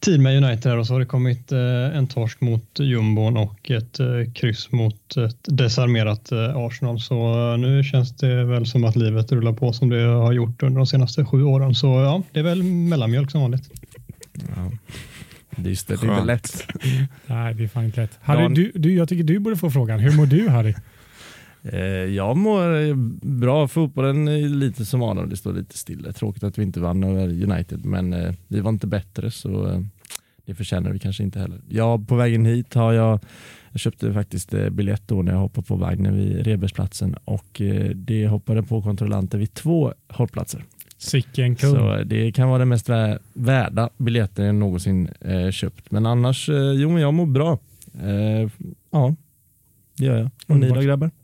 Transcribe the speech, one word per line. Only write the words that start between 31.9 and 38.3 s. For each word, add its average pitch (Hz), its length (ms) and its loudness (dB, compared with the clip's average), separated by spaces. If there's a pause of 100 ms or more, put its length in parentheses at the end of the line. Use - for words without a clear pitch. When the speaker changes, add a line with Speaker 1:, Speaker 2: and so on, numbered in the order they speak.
Speaker 2:
på 107 180 0
vägen 117 300 2
hit 117 280 0
har 113 180 2
jag, 110 280 2 (500)
jag 120 100 -8
köpte 110 320 -4
faktiskt, 98 420 -6
eh, 101 160 -2
biljett 98 360 -2
då 98 160 0
när 90 100 0
jag 92 60 0
hoppade 98 280 -2
på 101 100 -2
vagnen 92 400 0
vid 98 300 0
Rebergsplatsen 98 800 -2
och, - 360 -8
eh, 98 300 0
det 110 360 -2
hoppade 107 360 0